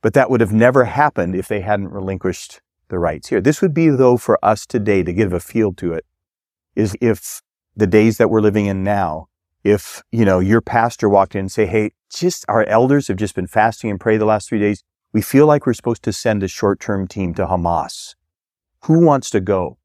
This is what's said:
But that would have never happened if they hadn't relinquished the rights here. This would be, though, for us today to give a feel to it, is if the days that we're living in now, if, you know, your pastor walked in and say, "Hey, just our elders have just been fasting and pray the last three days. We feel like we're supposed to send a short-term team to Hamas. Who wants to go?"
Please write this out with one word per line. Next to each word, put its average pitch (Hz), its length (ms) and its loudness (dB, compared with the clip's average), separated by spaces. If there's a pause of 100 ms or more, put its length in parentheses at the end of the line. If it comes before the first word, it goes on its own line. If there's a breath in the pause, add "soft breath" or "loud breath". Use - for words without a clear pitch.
But 107 140 -2
that 127 160 4
would 127 100 2
have 104 120 0
never 123 320 4
happened 113 500 -2
if 92 140 -6
they 104 120 -4
hadn't 101 280 -4
relinquished 95 720 -8 (280)
the 92 80 -6
rights 82 300 -4
here. 95 140 0
This 143 180 0
would 175 140 0
be, 160 160 4
though, 127 260 4
for - 260 0
us 107 220 0
today 101 380 -2
to 87 100 -4
give 92 220 0
a 85 60 -2
feel 107 340 -2
to 87 180 -6
it, 80 140 -8 (680)
is 104 280 -2
if - 400 -2 (340)
the 104 100 2
days 107 300 4
that 110 140 2
we're 110 100 2
living 104 240 2
in 98 180 -4
now, 95 460 -4 (340)
if, - 480 -2
you 113 140 0
know, 95 140 4
your 101 240 2
pastor 117 440 -2
walked 98 280 2
in 101 60 -2
and 95 120 -8
say, 110 140 0
"Hey, 107 240 -2 (200)
just - 380 -4
our 110 160 2
elders 131 440 2
have 95 100 -4
just 101 160 -4
been 92 120 -6
fasting 113 440 -2
and 98 100 -6
pray 110 160 2
the 107 80 0
last 107 240 0
three 110 100 -4
days. 104 260 -2 (280)
We 107 80 0
feel 135 240 4
like 147 220 2
we're 123 80 0
supposed - 300 -6
to 107 100 -4
send 107 280 -2
a 95 60 -4
short-term 98 600 -4
team 90 260 -6
to 90 120 -4
Hamas. 85 680 -4 (720)
Who 160 160 4
wants 151 300 2
to 107 120 0
go?" 92 420 -2